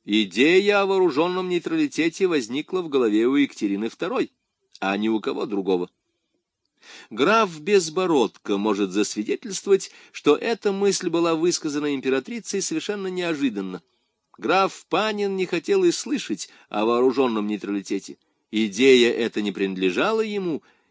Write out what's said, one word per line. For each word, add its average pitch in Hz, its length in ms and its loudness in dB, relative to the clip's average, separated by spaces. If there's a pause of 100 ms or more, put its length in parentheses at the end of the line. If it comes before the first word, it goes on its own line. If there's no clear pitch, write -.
Идея 185 760 2
о 196 60 0
вооруженном 185 640 0
нейтралитете 165 760 -2
возникла 147 540 -2
в 165 80 -8
голове 120 400 2
у 135 80 2
Екатерины 110 520 0
второй, 190 440 -4 (480)
а 98 160 -2
ни 107 100 -2
у 110 140 2
кого 143 260 -4
другого». 92 440 -2 (1200)
Граф 170 500 2
Безбородко 160 1000 0
может 101 320 0
засвидетельствовать, 143 1000 -2 (180)
что - 240 2
эта 214 380 -2
мысль 196 360 -2
была 165 280 0
высказана 151 580 -2
императрицей 135 680 -4
совершенно 190 460 -6
неожиданно. 139 720 -4 (560)
Граф 170 520 -2
Панин 202 480 -2
не 185 100 -2
хотел 185 380 0
и 170 80 4
слышать - 560 -6 (200)
о 107 180 -2
вооруженном 120 600 2
нейтралитете. 101 720 -6 (320)
Идея 117 640 6
эта 113 280 -2
не 104 120 -2
принадлежала 98 680 0
ему, 190 420 -4 (260)